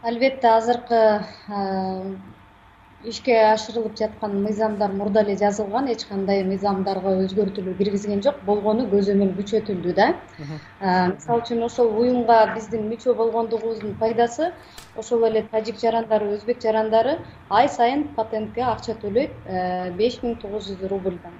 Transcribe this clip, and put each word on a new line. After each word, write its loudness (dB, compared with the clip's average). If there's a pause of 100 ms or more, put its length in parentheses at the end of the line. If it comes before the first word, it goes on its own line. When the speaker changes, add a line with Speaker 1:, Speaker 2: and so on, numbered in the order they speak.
Speaker 1:
Албетте, 2
азыркы, 4 (240)
э, -4 (840)
ишке -2
ашырылып 4
жаткан -4 (100)
мыйзамдар 0
мурда 2
эле 0
жазылган, 0
эч -4
кандай -2
мыйзамдарга -2
өзгөртүүлүк -2
киргизген 0
жок, 0
болгону 0
көзөмөл 4
күчөтүлдү -2
да. 4 (280)
Speaker 2:
Мгм. -12 (220)
Speaker 1:
А, 2
мисалы -2
үчүн -4
ошол 2
уюмга 4 (180)
биздин -6
мүчө 0
болгондугубуздун -2
пайдасы, 0 (500)
ошол 0
эле 0
тажик -4
жарандары, 0
өзбек -4
жарандары 2 (320)
ай 4
сайын 0 (160)
патентке -4
акча -4
төлөйт, -2 (140)
э, -4
беш 0
миң -4
тогуз -8
жүз -8
рубльдан. -6